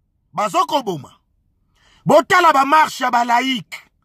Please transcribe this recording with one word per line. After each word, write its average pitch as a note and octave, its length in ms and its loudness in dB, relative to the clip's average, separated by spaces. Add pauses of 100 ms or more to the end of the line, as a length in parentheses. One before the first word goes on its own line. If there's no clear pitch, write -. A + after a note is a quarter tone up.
(320)
bazokoboma. G#3+ 800 -4 (920)
Botala E4 480 4
ba C4+ 120 2
marche D4 400 0
ya B3 60 -2
ba A#3+ 140 0
laïque, B3 540 -4 (260)